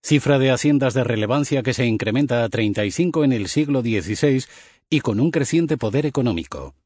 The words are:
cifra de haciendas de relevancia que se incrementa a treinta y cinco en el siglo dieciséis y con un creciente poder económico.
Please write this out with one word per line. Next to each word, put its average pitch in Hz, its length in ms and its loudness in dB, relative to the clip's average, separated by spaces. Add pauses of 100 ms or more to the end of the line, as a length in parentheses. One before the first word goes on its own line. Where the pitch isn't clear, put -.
cifra 143 340 2
de 131 140 2
haciendas 135 420 2
de 127 120 0
relevancia 120 580 -2
que 127 100 -2
se 123 120 0
incrementa 117 580 0
a 117 60 -2
treinta 107 340 -2
y 101 80 -2
cinco 165 320 0
en 139 80 4
el 107 160 -2
siglo 143 340 0
dieciséis 117 680 0 (400)
y 151 100 2
con 110 220 0
un 160 100 2
creciente 156 460 0
poder 117 280 -2
económico. 85 720 -4 (100)